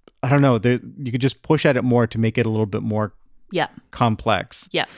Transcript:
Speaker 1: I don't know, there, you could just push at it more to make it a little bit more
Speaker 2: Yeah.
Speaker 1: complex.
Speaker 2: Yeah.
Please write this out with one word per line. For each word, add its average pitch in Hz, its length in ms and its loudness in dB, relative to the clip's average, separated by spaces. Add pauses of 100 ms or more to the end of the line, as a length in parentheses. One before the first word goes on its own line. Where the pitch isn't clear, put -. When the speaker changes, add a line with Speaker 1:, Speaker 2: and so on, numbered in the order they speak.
(220)
Speaker 1:
I - 60 -4
don't 143 140 4
know, 127 160 4
there, 123 200 0 (200)
you 135 140 -8
could 123 80 -2
just 131 220 -2
push 156 220 0
at 147 120 4
it 123 80 -2
more 120 220 2
to 113 120 -6
make 113 200 0
it 120 80 2
a - 20 -2
little 110 180 -2
bit 104 160 -4
more 107 320 -4 (380)
Speaker 2:
Yeah. 165 160 -2 (220)
Speaker 1:
complex. - 800 -2
Speaker 2:
Yeah. 160 120 -2 (120)